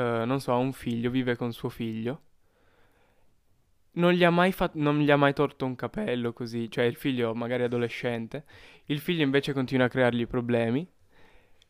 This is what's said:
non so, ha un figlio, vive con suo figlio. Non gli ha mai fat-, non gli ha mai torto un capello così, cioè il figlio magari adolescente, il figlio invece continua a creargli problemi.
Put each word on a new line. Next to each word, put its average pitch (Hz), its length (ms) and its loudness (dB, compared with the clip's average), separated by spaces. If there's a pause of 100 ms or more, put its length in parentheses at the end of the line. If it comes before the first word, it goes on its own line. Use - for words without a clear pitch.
(260)
non 135 140 0
so, 131 140 -2
ha 120 40 4
un 131 160 0
figlio, 120 360 -4
vive 123 260 0
con 120 160 -4
suo 120 180 -8
figlio. 113 520 -6 (1700)
Non 175 180 4
gli 180 100 4
ha 175 80 6
mai 175 200 4
fat-, 180 240 -4
non 147 240 2
gli 147 120 4
ha 143 60 8
mai 143 160 4
torto 139 320 -2
un 127 100 -4
capello 123 580 -4
così, 117 380 -6
cioè 123 140 0
il 120 100 0
figlio 120 400 -2
magari 120 280 -2
adolescente, 120 840 -4 (400)
il 147 140 -4
figlio 170 240 -2
invece 139 300 2
continua 131 320 2
a 120 40 2
creargli 120 380 2
problemi. 120 600 0 (840)